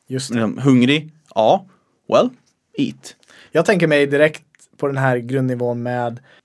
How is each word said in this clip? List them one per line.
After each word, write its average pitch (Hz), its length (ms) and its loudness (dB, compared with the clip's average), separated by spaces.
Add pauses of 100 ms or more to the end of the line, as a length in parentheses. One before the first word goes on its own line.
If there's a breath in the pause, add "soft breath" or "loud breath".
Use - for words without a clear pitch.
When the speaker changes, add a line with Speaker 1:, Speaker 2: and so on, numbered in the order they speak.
Speaker 1:
Just 131 200 -8
det. 117 60 -8
Speaker 2:
Liksom, 113 240 -2
hungrig, 135 540 2 (220)
ja, 123 320 2 (460 soft breath)
well, 175 160 4 (500)
eat. - 380 -8 (360 soft breath)
Speaker 1:
Jag 160 140 0
tänker 175 200 2
mig 143 200 2
direkt 147 360 0 (360)
på 143 80 -4
den 139 100 -4
här 131 220 0
grundnivån 120 640 -4
med 120 380 -6 (240 soft breath)